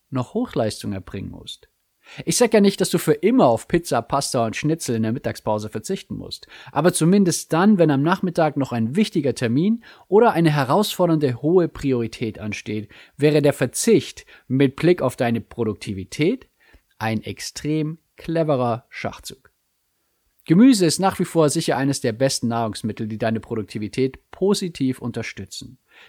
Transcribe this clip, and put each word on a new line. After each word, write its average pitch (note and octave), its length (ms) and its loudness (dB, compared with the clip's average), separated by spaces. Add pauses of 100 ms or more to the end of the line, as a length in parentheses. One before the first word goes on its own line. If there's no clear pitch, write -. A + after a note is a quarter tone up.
noch B2+ 260 -6
Hochleistung A#2 580 -4
erbringen F#2+ 380 -10
musst. - 360 -18 (560)
Ich - 140 -2
sag A#3 160 2
ja G#3+ 80 6
nicht, G3+ 180 4
dass F#3+ 100 0
du F3 100 0
für - 120 0
immer G3+ 360 4
auf A2+ 200 0
Pizza, D3 340 -2
Pasta C3+ 440 -2
und G#2+ 100 -4
Schnitzel D3+ 400 -2
in A2 80 0
der A2 80 0
Mittagspause G#2+ 560 -4
verzichten A2 480 -8
musst. - 320 -14 (240)
Aber D#3+ 220 2
zumindest F3 580 2
dann, F#3 280 4
wenn D#3 120 6
am C3+ 100 2
Nachmittag E3 540 0
noch C#3 160 -2
ein A#2 240 -2
wichtiger E3 400 0
Termin D3+ 480 0 (240)
oder G#3+ 240 6
eine E3 180 4
herausfordernde D3 920 0
hohe E3+ 260 2
Priorität A#2+ 720 -4
ansteht, G#2+ 480 -8 (300)
wäre D3 240 2
der C#3+ 100 4
Verzicht - 720 0 (220)
mit C3 300 2
Blick E3+ 240 2
auf C3 160 -2
deine A#2 240 -2
Produktivität A2+ 1080 -4 (500)
ein F#3+ 260 -4
extrem D3+ 720 -6 (180)
cleverer C3+ 720 -2
Schachzug. - 640 -14 (920)
Gemüse G3+ 400 6
ist D#3 140 2
nach F#3+ 200 0
wie F3+ 60 0
vor D#3 240 2
sicher E3 260 -2
eines C#3 240 0
der A#2+ 140 -2
besten C3 340 -2
Nahrungsmittel, A2+ 580 -4
die A2 120 -8
deine A2 240 -2
Produktivität A2+ 920 -6
positiv F3+ 720 -2
unterstützen. A#2 760 -12 (320)